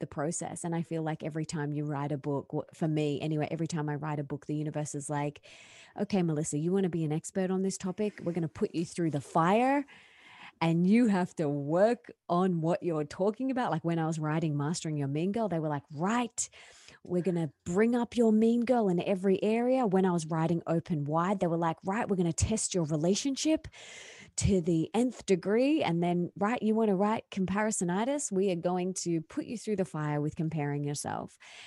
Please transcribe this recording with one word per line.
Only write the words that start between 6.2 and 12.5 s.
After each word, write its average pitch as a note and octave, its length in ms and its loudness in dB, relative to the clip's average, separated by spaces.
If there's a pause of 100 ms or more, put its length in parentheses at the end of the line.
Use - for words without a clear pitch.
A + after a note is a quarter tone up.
Melissa, D3+ 340 0
you E3+ 140 0
wanna F#3+ 160 2
be D#3+ 160 -2
an D3+ 80 0
expert F#3 400 -2
on F#3+ 100 0
this F#3+ 160 -2
topic? G3+ 460 -4
We're F3 80 0
gonna E3 160 0
put - 260 -4
you E3 100 -2
through E3 280 -2
the C#3+ 80 -2
fire A#3 640 4 (720)
and E3 240 4
you A3+ 220 6
have F#3 300 2
to D#3 120 0
work D#3+ 600 2 (180)
on F3 320 2